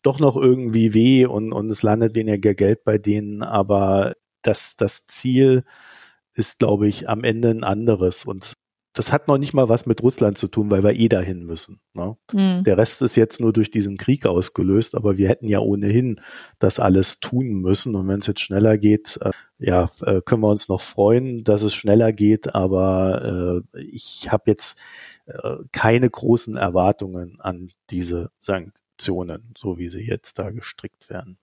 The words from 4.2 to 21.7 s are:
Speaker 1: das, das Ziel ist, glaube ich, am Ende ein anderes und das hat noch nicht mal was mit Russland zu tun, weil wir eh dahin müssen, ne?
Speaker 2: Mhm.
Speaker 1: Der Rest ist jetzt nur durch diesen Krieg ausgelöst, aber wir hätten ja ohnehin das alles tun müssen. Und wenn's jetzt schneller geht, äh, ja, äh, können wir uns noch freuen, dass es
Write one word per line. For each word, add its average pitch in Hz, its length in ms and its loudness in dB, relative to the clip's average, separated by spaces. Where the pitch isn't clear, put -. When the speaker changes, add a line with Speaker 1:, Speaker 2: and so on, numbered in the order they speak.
Speaker 1:
das, - 360 -4
das - 300 -4
Ziel 131 580 2
ist, - 280 -4
glaube 104 280 2
ich, - 220 -6
am 110 140 -4
Ende 117 260 0
ein 113 120 -2
anderes 101 640 0
und 95 300 -12
das - 200 -4
hat 147 160 -2
noch 139 100 4
nicht 143 160 -4
mal 131 140 4
was 113 180 2
mit 113 160 0
Russland 110 340 2
zu - 120 -4
tun, 104 200 -2
weil 98 140 2
wir 104 160 4
eh 113 100 4
dahin 92 380 -2
müssen, 85 340 -10
ne? 98 220 -8
Speaker 2:
Mhm. 190 320 2
Speaker 1:
Der 98 120 4
Rest 113 260 0
ist 123 120 -2
jetzt - 260 2
nur 113 120 2
durch 107 180 0
diesen 101 260 -4
Krieg 131 300 -2
ausgelöst, 95 720 0
aber 107 200 0
wir 95 120 2
hätten 117 180 0
ja 104 140 0
ohnehin 107 600 0
das - 220 0
alles 95 400 2
tun 123 400 -4
müssen. 98 340 0
Und 95 140 -4
wenn's 101 180 -4
jetzt 101 140 -4
schneller 107 380 4
geht, 107 440 2
äh, 101 80 -2
ja, 90 300 2
äh, 95 200 0
können 113 200 0
wir 107 80 4
uns 104 180 0
noch 95 120 -2
freuen, 117 640 0
dass 104 180 2
es 107 100 0